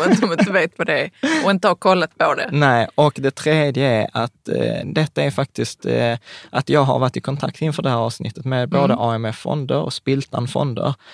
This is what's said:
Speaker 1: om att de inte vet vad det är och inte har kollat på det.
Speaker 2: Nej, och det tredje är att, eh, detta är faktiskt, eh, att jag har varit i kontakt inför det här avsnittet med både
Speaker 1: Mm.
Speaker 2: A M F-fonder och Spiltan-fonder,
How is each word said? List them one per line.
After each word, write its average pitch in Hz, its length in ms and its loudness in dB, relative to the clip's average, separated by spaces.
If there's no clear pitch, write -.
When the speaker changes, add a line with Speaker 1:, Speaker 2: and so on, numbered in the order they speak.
Speaker 1:
om 175 100 4
att - 100 4
de 202 100 0
inte 196 200 2
vet 175 260 0
vad 170 100 -4
det 143 140 0
är 170 100 -6
och 285 60 4
inte 190 160 2
har 180 80 4
kollat 185 420 2
på 156 180 2
det. - 160 -4
Speaker 2:
Nej, 135 440 4
och 147 200 4
det 135 200 0
tredje 147 540 0
är 110 240 2
att, - 360 -6
eh, 113 360 -2
detta 147 380 -2
är 139 80 0
faktiskt, - 540 -4
eh, 120 320 0
att - 200 -4
jag 143 140 4
har 127 160 2
varit 127 180 0
i - 40 -6
kontakt - 400 -6
inför 156 220 -2
det 135 60 0
här 120 80 0
avsnittet 117 480 -6
med 127 240 -2
både 139 140 2
Speaker 1:
Mm. - 60 -2
Speaker 2:
A 117 160 0
M 113 100 -4
F-fonder 131 520 -2
och 139 160 -4
Spiltan-fonder, 135 1000 -2